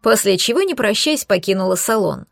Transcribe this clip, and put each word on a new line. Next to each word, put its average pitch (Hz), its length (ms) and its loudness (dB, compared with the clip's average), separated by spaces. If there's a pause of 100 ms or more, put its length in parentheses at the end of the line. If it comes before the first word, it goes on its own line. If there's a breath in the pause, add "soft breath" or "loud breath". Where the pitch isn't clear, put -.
После 202 360 2
чего, 254 240 0
не 370 120 0
прощаясь, 247 500 0
покинула 190 500 0
салон. 185 580 -2